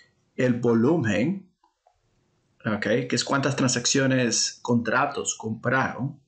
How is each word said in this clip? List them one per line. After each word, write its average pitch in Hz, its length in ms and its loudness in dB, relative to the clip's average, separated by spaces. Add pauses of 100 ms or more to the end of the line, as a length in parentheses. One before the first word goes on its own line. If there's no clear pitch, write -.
(360)
el 127 200 2
volumen, 117 920 2 (1160)
ok, 110 420 -2
que - 80 -2
es 117 80 0
cuántas 139 320 0
transacciones, 131 1040 0
contratos 120 720 -2
compraron 123 920 -4